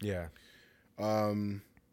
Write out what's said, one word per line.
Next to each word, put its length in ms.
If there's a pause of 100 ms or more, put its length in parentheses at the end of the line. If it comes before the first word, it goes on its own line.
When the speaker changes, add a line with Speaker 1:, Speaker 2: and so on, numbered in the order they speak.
Speaker 1:
Yeah. 260 (720)
Speaker 2:
Um, 600 (320)